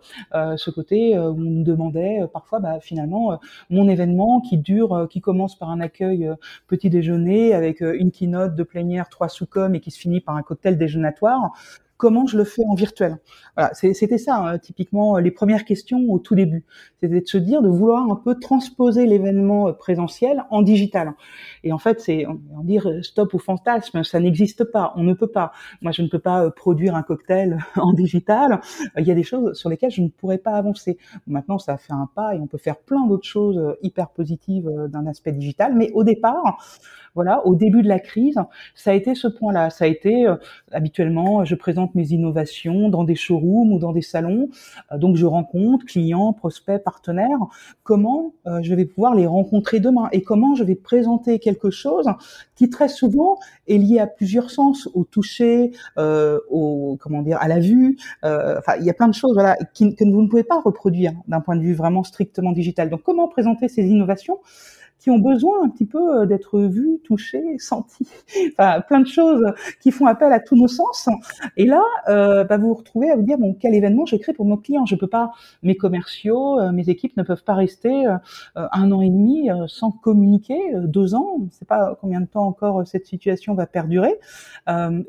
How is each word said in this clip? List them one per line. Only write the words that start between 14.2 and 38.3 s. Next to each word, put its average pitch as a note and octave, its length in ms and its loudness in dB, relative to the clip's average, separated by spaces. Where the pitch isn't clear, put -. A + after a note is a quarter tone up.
hein, E3+ 220 -2
typiquement, G3+ 580 -2
euh, F3 40 2
les F3 120 2
premières G#3 320 0
questions A3 340 -2
au F#3 120 0
tout G3 160 0
début. E3 280 0
C'était F3 200 0
de F3+ 60 -10
se G3 120 -2
dire, A3 220 0
de G3+ 80 4
vouloir A3+ 400 2
un G3+ 60 0
peu A#3+ 240 -4
transposer B3 640 0
l'événement, G3 600 2
euh, E3 60 -2
présentiel F#3 800 -4
en G#3+ 120 2
digital. G3 520 0
Et D#3+ 80 -2
en D#3 60 -4
fait, A3+ 200 0
c'est, D#3 280 -4
on, D#3 140 -10
on D3+ 40 -14
dit, F#3+ 180 0
euh, F3+ 240 -4
stop - 320 -4
au F3 60 -2
fantasme, F#3+ 640 -4
ça E3+ 160 -2
n'existe F3+ 420 2
pas, G#3 320 -2
on F3 80 -4
ne F3+ 100 2
peut G3 140 -2
pas. F#3 240 -4
Moi, E3+ 80 -6
je E3+ 120 -4
ne E3 60 -2
peux D#3+ 120 -4
pas, F3+ 240 0
euh, D#3+ 60 0
produire F3 440 -2
un D#3 80 -4
cocktail F#3 560 -2
<laughs> - 60 -18
en F3 180 2
digital. F#3 680 0
Euh, D3+ 40 -4
il D#3+ 80 0
y - 20 2
a E3+ 60 4
des E3+ 80 2
choses B3 340 -4
sur - 100 -8
lesquelles G3 220 -4
je F#3 120 -4
ne E3 60 0
pourrais F#3+ 300 -6
pas G#3+ 140 -4
avancer. G3+ 460 -4
Maintenant, D3 320 -6
ça D3 140 -8
a C3+ 60 -8
fait - 140 -14
un C#3 220 -6
pas G#3 220 -4
et - 20 -6
on D3+ 80 -8
peut C#3+ 120 -12
faire - 200 -8
plein C4+ 300 -2
d'autres G3 180 -2
choses, G#3 320 -2
euh, D3 240 -4
hyper F#3 280 -6
positives, E3+ 580 -6
euh, D3+ 180 -6
d'un D3 220 -8
aspect D3+ 240 -8
digital. C#3+ 420 -2
Mais A3+ 200 2
au A3 100 2
départ, A3+ 600 0
voilà, G3 280 0
au F#3 120 4
début G#3+ 260 4
de G#3 60 4
la F#3+ 100 2
crise, B3 400 -2